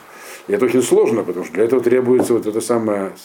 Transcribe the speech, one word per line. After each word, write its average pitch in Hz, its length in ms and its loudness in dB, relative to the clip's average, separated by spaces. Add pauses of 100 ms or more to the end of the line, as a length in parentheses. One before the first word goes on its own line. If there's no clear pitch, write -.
(480)
И 95 60 -2
это 104 120 0
очень 120 180 2
сложно, 127 400 2
потому 90 220 -6
что - 100 -14
для 101 80 2
этого 120 180 2
требуется 123 520 2
вот 107 120 0
это 107 160 -4
самое, 104 520 -2 (120)